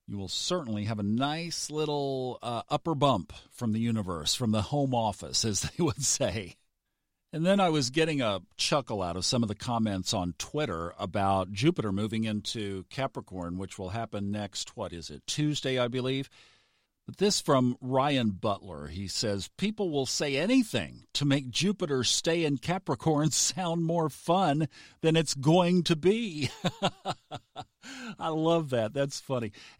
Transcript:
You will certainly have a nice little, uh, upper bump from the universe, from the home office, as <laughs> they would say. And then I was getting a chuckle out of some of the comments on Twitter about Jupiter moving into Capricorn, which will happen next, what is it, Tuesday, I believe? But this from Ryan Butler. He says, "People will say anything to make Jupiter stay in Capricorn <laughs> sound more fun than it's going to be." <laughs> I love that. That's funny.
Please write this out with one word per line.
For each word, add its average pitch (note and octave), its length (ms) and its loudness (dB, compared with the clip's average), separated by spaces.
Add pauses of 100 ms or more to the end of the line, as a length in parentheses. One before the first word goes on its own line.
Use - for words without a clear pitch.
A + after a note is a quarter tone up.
You G2+ 120 -8
will F#2+ 100 -6
certainly A2+ 560 -2
have G#2+ 140 -2
a G2+ 60 -2
nice D3 680 -2
little, C#3 720 -2
uh, A#2 260 -6
upper D3+ 260 0
bump B2+ 380 2 (180)
from A2+ 220 -2
the A2+ 80 0
universe, F#2 540 0
from A#2 160 0
the G#2+ 120 4
home C#3 320 0
office, G#2+ 500 -2
as G2+ 160 0
<laughs> - 160 -6
they F3 60 0
would D3 200 0
say. A2 540 -2 (760)
And D#3+ 120 -2
then G3 140 4
I F3+ 120 4
was C#3 200 2
getting D#3 300 2
a G2 220 0 (140)
chuckle A#2+ 460 0
out E2+ 140 -2
of F2+ 80 -4
some A#2+ 180 2
of A2 60 0
the G2+ 80 -4
comments A2 580 -2
on F2 240 -2
Twitter F2 600 -6
about G2 540 0
Jupiter A2 380 0
moving A2 340 -2
into G#2 640 -6
Capricorn, F#2 680 -6
which F#2+ 200 -10
will F#2 100 -6
happen G#2 420 -6
next, G#2 460 -8
what F#2+ 160 -6
is E2 180 -10
it, C#2+ 160 -16
Tuesday, C#3 520 0
I B2 100 2
believe? B2+ 420 -4 (760)
But - 120 -14
this G3+ 220 2
from B2+ 420 4
Ryan C3 480 2
Butler. F#2 560 -4
He F2+ 220 -8
says, G2+ 400 -2 (100)
"People G#3 320 -2
will C#3 160 0
say C#3+ 300 -2
anything D3+ 760 0
to D3 140 0
make C#3 240 2
Jupiter D3 520 0
stay E3 420 2
in C#3+ 120 2
Capricorn D#3 760 0
<laughs> - 0 -
sound E3+ 540 0
more E3 240 2
fun D#3+ 600 2 (340)
than D#3+ 120 4
it's E3 200 2
going F3 500 6
to E3+ 120 4
be." F3 580 2
<laughs> - 1600 -8
I E3 100 -4
love D#3+ 420 2
that. A2 240 0
That's C#3 260 -2
funny. A#2+ 320 -4 (280)